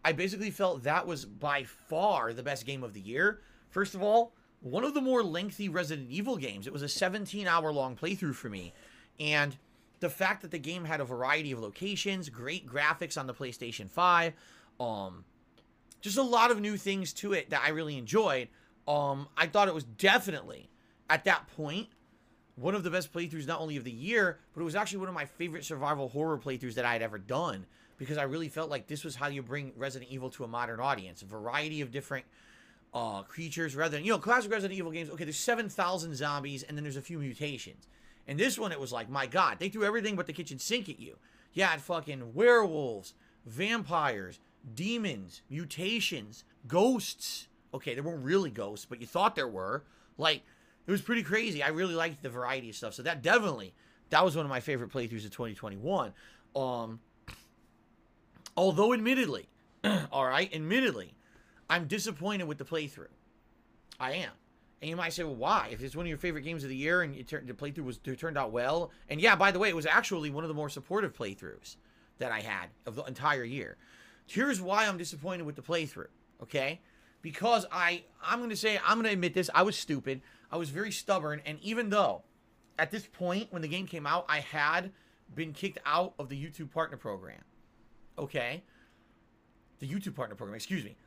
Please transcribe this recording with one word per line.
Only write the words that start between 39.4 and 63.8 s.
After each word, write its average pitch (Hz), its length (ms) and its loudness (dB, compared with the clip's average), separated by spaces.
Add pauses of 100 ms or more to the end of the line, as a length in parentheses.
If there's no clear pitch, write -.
they 190 100 -2
threw 214 140 -2
everything 208 320 0
but 180 120 -2
the 185 60 -8
kitchen 143 260 -8
sink 208 300 -2
at - 120 -12
you. - 160 -16 (360)
You 190 120 2
had 160 160 2
fucking 143 520 -6
werewolves, 156 840 6 (300)
vampires, 135 920 0 (360)
demons, 165 760 -4
mutations, 156 960 -4 (240)
ghosts. - 800 2 (260)
Okay, 131 200 -4
there 139 100 -4
weren't 160 180 -4
really 165 280 4
ghosts, 104 360 -6
but 120 140 -10
you 117 60 -12
thought 202 280 2
there 135 140 -2
were. 104 360 -4 (320)
Like, 156 260 2 (440)
it - 40 0
was 202 120 2
pretty 233 220 2
crazy. 190 380 0
I 139 60 2
really 170 260 0
liked 165 280 -2
the 139 60 -6
variety 123 420 -4
of 104 60 -12
stuff. 110 180 -8
So 127 80 -12
that 151 200 -2
definitely, 160 520 2 (360)
that 160 140 8
was 160 120 4
one 156 100 0
of 139 40 -2
my 127 100 0
favorite 120 320 -4
playthroughs 113 320 -4
of 101 80 -12
twenty 113 220 -6
twenty-one. 110 580 -4 (420)
Um, 120 460 -2 (1600)
although 190 360 6
admittedly, 226 560 2 (320)
<clears throat> 185 320 2
all 135 140 4
right, 160 280 2
admittedly, 160 600 2 (540)
I'm 165 180 2
disappointed 185 580 -2
with 151 140 -6
the 139 60 -8
playthrough. 147 420 -6 (920)